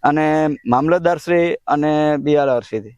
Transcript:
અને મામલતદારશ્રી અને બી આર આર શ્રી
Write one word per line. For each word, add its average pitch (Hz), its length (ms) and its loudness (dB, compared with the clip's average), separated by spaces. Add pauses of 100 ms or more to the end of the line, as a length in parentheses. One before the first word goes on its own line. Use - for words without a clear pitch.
અને 156 440 0 (200)
મામલતદારશ્રી 170 880 0 (120)
અને 151 500 0
બી 143 180 0
આર 143 140 2
આર 120 120 0
શ્રી 110 200 -8 (160)